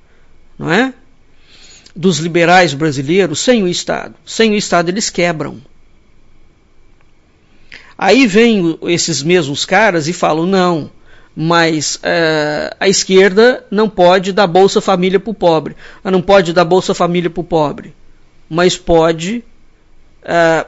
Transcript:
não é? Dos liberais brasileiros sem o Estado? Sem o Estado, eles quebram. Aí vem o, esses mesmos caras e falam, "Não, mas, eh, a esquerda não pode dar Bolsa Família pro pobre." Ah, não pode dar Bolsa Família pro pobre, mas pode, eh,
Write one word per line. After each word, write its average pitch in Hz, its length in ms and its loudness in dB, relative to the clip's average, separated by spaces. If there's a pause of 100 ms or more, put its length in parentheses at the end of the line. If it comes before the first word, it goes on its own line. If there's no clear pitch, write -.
(580)
não 147 140 -6
é? 247 220 0 (1000)
Dos 165 240 0
liberais 170 540 2
brasileiros 147 680 -2
sem 247 240 2
o 180 40 0
Estado? - 480 -6 (100)
Sem 226 260 0
o 208 40 0
Estado, 226 340 -2
eles 202 200 -4
quebram. 147 520 -4 (2250)
Aí 226 300 4
vem 220 340 2
o, 160 280 -4
esses 165 320 -2
mesmos 147 440 -2
caras 180 420 0
e 175 60 -4
falam, 165 320 -2
"Não, 180 460 -2 (440)
mas, 160 680 -2
eh, 156 760 -2
a - 80 0
esquerda 196 800 2
não 208 200 0
pode 185 420 2
dar 190 160 2
Bolsa 190 320 2
Família 185 400 0
pro 208 140 -8
pobre." 160 420 0 (280)
Ah, 190 80 -4
não 185 100 2
pode 180 320 2
dar 175 120 2
Bolsa 180 280 0
Família 175 360 -2
pro 165 140 -8
pobre, 160 500 -4 (560)
mas 175 280 0
pode, 165 640 0 (800)
eh, 165 440 0